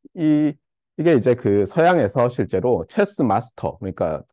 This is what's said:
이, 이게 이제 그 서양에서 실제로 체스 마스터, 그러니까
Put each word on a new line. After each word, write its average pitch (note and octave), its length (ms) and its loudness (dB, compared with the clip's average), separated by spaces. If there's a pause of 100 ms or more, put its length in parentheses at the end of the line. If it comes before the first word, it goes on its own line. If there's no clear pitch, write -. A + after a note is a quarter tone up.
(160)
이, D3+ 380 0 (440)
이게 E3 180 2
이제 A#2+ 200 2
그 G2+ 300 0
서양에서 C#3 640 2
실제로 F#2+ 580 -2
체스 - 360 -2
마스터, G#2+ 560 -4
그러니까 E2+ 540 -6